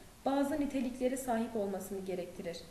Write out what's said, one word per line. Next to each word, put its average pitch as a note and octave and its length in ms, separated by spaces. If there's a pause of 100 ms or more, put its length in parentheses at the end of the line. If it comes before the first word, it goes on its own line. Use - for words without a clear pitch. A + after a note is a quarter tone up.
(260)
bazı C#4 340
niteliklere C4 580
sahip A#3 380
olmasını G3 500
gerektirir. F3+ 520 (140)